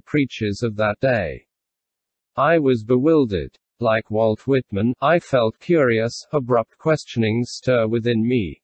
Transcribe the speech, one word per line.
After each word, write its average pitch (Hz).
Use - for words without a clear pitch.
preachers 110
of 110
that 104
day. 98
I 156
was 127
bewildered. 123
Like 110
Walt 110
Whitman, 123
I 160
felt 113
curious, 120
abrupt 123
questionings 120
stir 120
within 113
me. 107